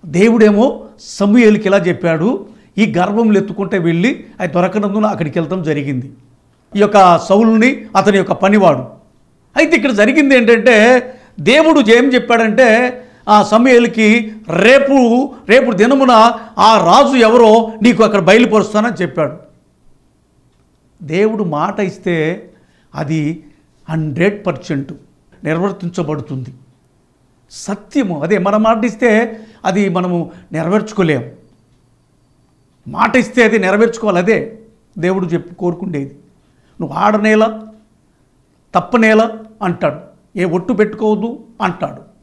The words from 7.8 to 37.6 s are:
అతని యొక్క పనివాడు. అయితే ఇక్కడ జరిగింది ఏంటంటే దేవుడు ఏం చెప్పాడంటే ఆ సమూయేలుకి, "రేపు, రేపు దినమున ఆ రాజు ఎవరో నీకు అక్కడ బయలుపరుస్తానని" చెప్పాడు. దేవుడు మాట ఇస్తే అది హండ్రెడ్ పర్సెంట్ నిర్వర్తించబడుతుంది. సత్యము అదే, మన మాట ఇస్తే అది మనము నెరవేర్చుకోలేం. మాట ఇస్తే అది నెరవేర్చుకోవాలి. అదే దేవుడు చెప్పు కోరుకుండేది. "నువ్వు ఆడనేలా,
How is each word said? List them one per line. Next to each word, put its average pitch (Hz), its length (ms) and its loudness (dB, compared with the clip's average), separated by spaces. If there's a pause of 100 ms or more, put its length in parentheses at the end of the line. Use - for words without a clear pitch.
అతని 196 220 2
యొక్క 190 140 -2
పనివాడు. 190 520 0 (720)
అయితే 311 200 0
ఇక్కడ 254 160 0
జరిగింది 269 440 2
ఏంటంటే 233 680 4 (380)
దేవుడు 294 400 4
ఏం 247 340 2
చెప్పాడంటే 233 840 0 (300)
ఆ 208 140 6
సమూయేలుకి, 226 920 2 (160)
"రేపు, 254 800 2 (200)
రేపు 240 220 4
దినమున 247 400 2 (480)
ఆ 220 260 4
రాజు 240 320 4
ఎవరో 220 540 4 (100)
నీకు 220 220 4
అక్కడ 208 160 2
బయలుపరుస్తానని" 208 840 2
చెప్పాడు. 165 320 -4 (1700)
దేవుడు 208 380 -2
మాట 170 360 -6
ఇస్తే 175 680 -6 (460)
అది 151 480 -6 (460)
హండ్రెడ్ 160 560 -4
పర్సెంట్ 151 480 -8 (500)
నిర్వర్తించబడుతుంది. 160 1080 -8 (1000)
సత్యము 196 720 -6
అదే, 185 140 0
మన 196 200 -2
మాట 220 280 0
ఇస్తే 220 540 -2 (260)
అది 190 240 -2
మనము 175 420 -4 (200)
నెరవేర్చుకోలేం. 165 800 -4 (1600)
మాట - 280 -4
ఇస్తే 247 280 0
అది 220 160 2
నెరవేర్చుకోవాలి. 208 580 -2
అదే 185 420 -4 (380)
దేవుడు 185 280 -4
చెప్పు 170 280 -8
కోరుకుండేది. 175 600 -8 (680)
"నువ్వు 170 140 -10
ఆడనేలా, 214 720 0 (1080)